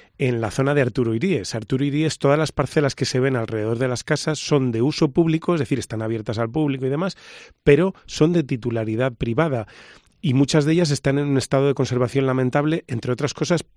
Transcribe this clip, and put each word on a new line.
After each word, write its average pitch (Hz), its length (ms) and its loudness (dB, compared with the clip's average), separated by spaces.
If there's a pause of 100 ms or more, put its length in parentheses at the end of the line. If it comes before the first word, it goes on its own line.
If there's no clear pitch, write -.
(180)
en 123 240 0
la 107 80 -2
zona 135 240 0
de 147 80 4
Arturo 117 320 0
Iríes. 120 400 -2
Arturo 127 320 -2
Iríes, 147 320 -2
todas 147 220 2
las 151 120 -2
parcelas 143 440 0
que 135 100 -2
se 127 140 -2
ven 131 160 0
alrededor 113 420 -2
de 127 120 0
las 123 140 -6
casas 151 360 -2
son 131 320 2
de 113 100 0
uso 147 300 2
público, 165 420 2
es 165 60 0
decir, 131 180 -2
están 110 240 -6
abiertas 113 380 -4
al 113 100 0
público 135 380 -2
y - 20 -2
demás, 170 260 -4 (480)
pero 160 300 4 (140)
son 165 260 2
de 170 100 2
titularidad 117 680 -4
privada. 120 540 -2 (580)
Y 127 100 2
muchas 143 280 4
de 156 80 2
ellas 165 180 2
están 139 300 0
en 147 60 -2
un 139 120 2
estado 139 300 2
de 139 60 2
conservación 123 520 0
lamentable, 131 640 0
entre 120 240 -4
otras 131 220 -4
cosas, 165 300 -2 (140)